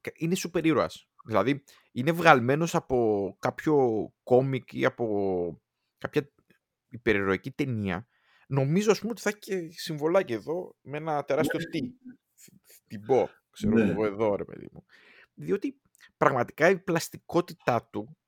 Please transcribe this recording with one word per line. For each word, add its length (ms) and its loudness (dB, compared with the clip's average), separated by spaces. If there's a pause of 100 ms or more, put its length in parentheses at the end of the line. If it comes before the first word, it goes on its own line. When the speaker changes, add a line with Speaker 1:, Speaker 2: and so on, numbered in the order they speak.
(160)
Speaker 1:
είναι 200 -2
σούπερ 300 -4
ήρωας. 440 0 (160)
Δηλαδή, 380 0 (280)
είναι 200 -2
βγαλμένος 640 4
από 640 0
κάποιο 360 0 (480)
κόμικ 500 2
ή 120 -2
από 760 -2 (360)
κάποια 340 -4 (580)
υπερηρωική 600 0
ταινία. 560 -4 (400)
Νομίζω, 440 2
ας 80 2
πούμε, 120 -8
ότι 100 -12
θα 80 -2
έχει 100 -8
και 320 -8
συμβολάκι 600 -2
εδώ 480 -8
με 160 -12
ένα 280 -6
τεράστιο 340 -2
Speaker 2:
Ναι. 60 -8
Speaker 1:
τι. 160 -6 (1040)
Την 180 -12
πω, 240 2 (200)
ξέρω 240 -2
Speaker 2:
Ναι. 160 4
Speaker 1:
εγώ 160 -2
εδώ, 300 -2
ρε 100 -6
παιδί 260 -18
μου. 140 -20 (480)
Διότι 480 -6 (360)
πραγματικά 520 4
η 100 2
πλαστικότητά 1120 -4
του 260 -10 (100)